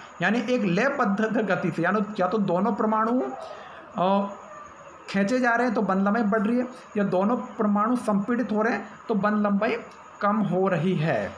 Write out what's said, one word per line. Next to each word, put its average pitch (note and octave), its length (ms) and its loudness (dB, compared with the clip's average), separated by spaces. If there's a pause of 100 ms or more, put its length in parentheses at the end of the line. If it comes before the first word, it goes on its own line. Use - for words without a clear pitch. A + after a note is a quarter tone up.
(220)
यानी G#3 180 2
एक A3 220 0
लयबद्ध G#3 600 2 (180)
गति F#3 300 0
से, D#3+ 120 -2
यानी G3+ 220 2 (160)
या F3+ 80 2
तो A3 120 0
दोनों F#3+ 320 2
परमाणु, A3+ 480 2
अ, - 1040 -4 (840)
खींचे G3+ 300 2
जा A#3+ 140 2
रहे A#3+ 120 2
हैं A3 80 0
तो G#3+ 80 2
बंध F#3+ 240 2
लंबाई A3+ 160 2
बढ़ G#3+ 180 2
रही A#3 180 2
है, B3 80 0 (300)
या G3+ 100 2
दोनों G3 300 2 (220)
परमाणु G#3 380 2
संपीड़ित G#3+ 560 0
हो G#3+ 100 2
रहे A#3 100 2
हैं - 160 -6 (200)
तो A#3 60 0
बंध G#3 320 2
लंबाई G#3 300 2 (440)
कम G#3 240 2
हो F3+ 240 2
रही F3+ 280 2
है, D3 240 2 (180)